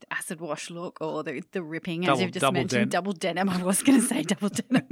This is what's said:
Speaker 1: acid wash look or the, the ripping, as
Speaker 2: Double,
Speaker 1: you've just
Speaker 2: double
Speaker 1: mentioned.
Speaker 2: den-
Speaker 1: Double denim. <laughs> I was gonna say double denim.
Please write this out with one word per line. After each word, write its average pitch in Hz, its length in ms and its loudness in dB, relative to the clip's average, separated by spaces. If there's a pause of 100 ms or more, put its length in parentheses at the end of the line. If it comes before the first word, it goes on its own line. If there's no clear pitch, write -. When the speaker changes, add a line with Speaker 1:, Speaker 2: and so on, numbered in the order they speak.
(100)
Speaker 1:
acid - 300 -8
wash 151 300 -8
look 170 300 -12
or 156 220 -4
the, 151 200 -8 (100)
the 185 100 -4
ripping, 165 420 -6
as 180 40 2
Speaker 2:
Double, 135 140 4
Speaker 1:
you've 180 100 -2
just - 100 -4
Speaker 2:
double 135 180 6
Speaker 1:
mentioned. 123 220 2
Speaker 2:
den- 104 80 2
Speaker 1:
Double 185 240 0
denim. 180 340 0
<laughs> 180 120 0
I - 20 -4
was 190 200 2
gonna 269 200 6
say 247 200 0
double 202 280 -2
denim. - 420 0